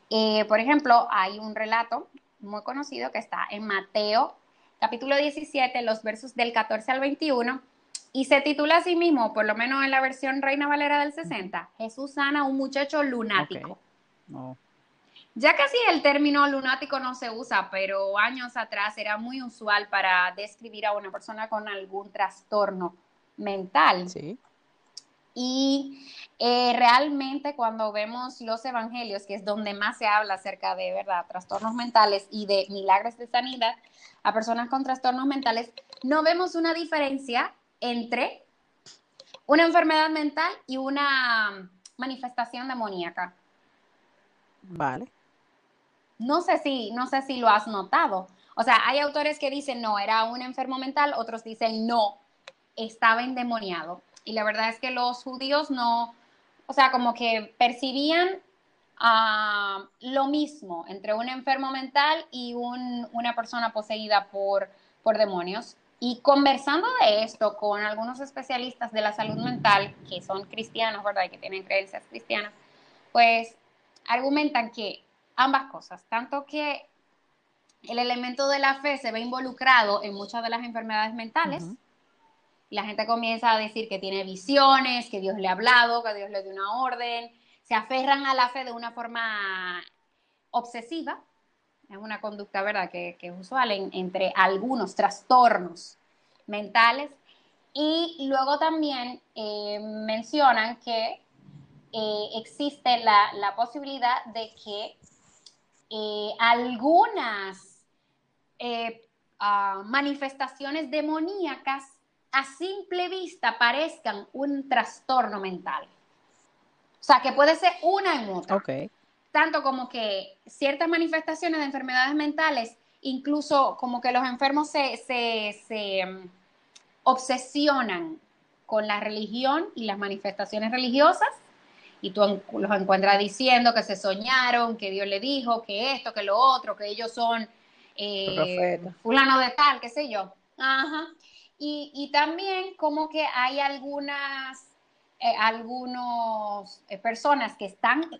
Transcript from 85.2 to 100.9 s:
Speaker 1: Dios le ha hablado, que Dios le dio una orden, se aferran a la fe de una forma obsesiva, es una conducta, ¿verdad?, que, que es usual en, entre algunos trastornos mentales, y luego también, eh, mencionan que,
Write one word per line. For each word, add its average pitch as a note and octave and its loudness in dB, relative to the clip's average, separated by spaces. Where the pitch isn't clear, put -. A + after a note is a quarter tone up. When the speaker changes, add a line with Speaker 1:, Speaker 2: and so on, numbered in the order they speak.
Speaker 1:
Dios F#3+ -2
le F#3+ 0
ha F3+ 2
hablado, A#3 6
que A3 -4
Dios G3+ -10
le G3 -6
dio F#3+ -14
una G#3 -4
orden, A#3+ -4
se - -2
aferran C4 0
a C4+ 2
la B3 4
fe C4 -8
de B3 -10
una A#3 -10
forma G#3 -6
obsesiva, A#3+ -6
es G3 -18
una G#3+ -10
conducta, G3+ -6
¿verdad?, G3 -2
que, F3 -10
que F3 -14
es F3 -12
usual A#3+ 0
en, G3 -4
entre F#3 -2
algunos G3 2
trastornos G#3 4
mentales, A#3 2
y D#4+ -2
luego C4+ 2
también, C#4+ -2
eh, G#3 -6
mencionan A3 2
que, A3+ -4